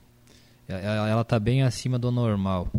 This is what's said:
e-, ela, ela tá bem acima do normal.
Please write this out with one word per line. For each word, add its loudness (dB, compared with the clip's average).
e-, -8
ela, -2
ela 2
tá 2
bem 2
acima -2
do -2
normal. 0